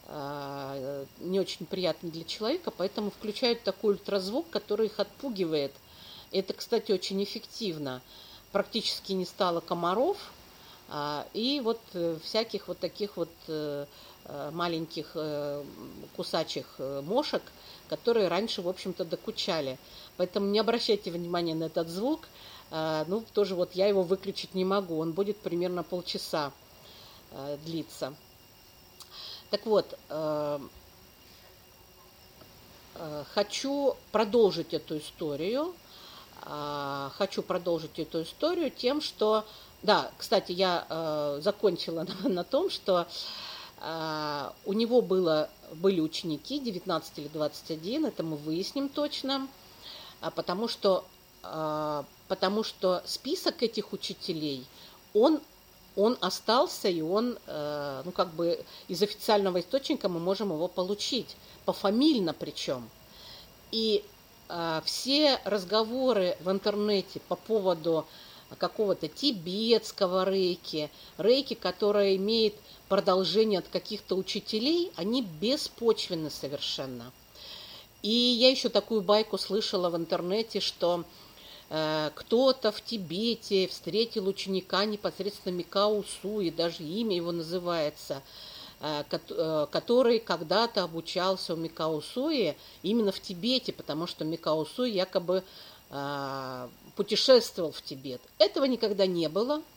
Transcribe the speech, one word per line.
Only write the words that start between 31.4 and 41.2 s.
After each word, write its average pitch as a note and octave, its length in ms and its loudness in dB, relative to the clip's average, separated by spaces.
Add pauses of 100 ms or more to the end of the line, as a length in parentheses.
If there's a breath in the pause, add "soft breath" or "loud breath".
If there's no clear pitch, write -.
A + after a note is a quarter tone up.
э, D3+ 360 -8
хочу C4+ 640 0 (160)
продолжить G3+ 600 4
эту D#3 240 -4
историю. F#3 760 -4 (680 loud breath)
А, C#3+ 760 -4
хочу F#3+ 260 0
продолжить E3+ 560 -2
эту D#3+ 240 -4
историю D#4+ 480 0
тем, C#4 300 0
что, G#3+ 440 2 (380 loud breath)
да, F#3 360 4
кстати, - 340 0
я, F3+ 360 2
э, D3+ 540 -2